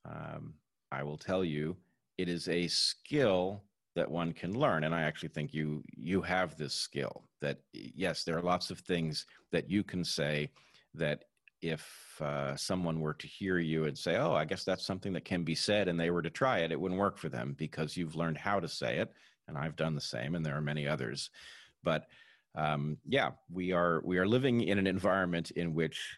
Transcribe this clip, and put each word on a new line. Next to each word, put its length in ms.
um, 480
I 120
will 140
tell 260
you, 320
it 120
is 180
a 200
skill 960
that 140
one 240
can 240
learn. 260
And 100
I 80
actually 280
think 240
you, 300
you 260
have 340
this 180
skill 520
that, 180
y-, 220
yes, 280
there 140
are 40
lots 300
of 80
things 460
that 180
you 140
can 220
say 460
that 320
if, 480
uh, 340
someone 440
were 140
to 140
hear 320
you 260
and 120
say, 200
"Oh, 160
I 120
guess 200
that's 200
something 280
that 120
can 180
be 120
said," 320
and 120
they 100
were 120
to 80
try 300
it, 120
it 80
wouldn't 200
work 180
for 120
them 240
because 420
you've 200
learned 220
how 220
to 80
say 300
it. 160
And 100
I've 180
done 200
the 60
same, 340
and 100
there 120
are 40
many 260
others. 420
But, 240
um, 500
yeah, 260
we 220
are, 320
we 140
are 100
living 340
in 160
an 100
environment 640
in 220
which 440